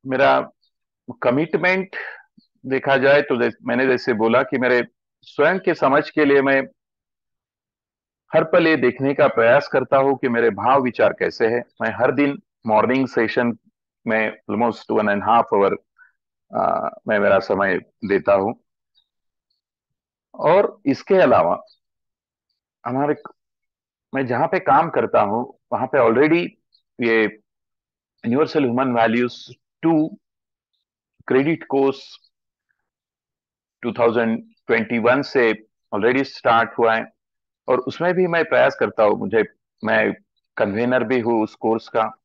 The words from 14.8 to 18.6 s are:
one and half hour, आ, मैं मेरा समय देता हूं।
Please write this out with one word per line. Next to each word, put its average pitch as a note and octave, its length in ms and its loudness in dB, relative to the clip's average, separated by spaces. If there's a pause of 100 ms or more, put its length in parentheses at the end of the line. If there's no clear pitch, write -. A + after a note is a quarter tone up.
one G#2+ 180 0
and G2+ 200 -2
half A#2 140 4 (100)
hour, G2 240 2 (760)
आ, - 340 -2 (180)
मैं G#2 120 0
मेरा G2 200 2
समय F#2+ 380 -2 (280)
देता G2 280 0
हूं। G2 200 0 (1800)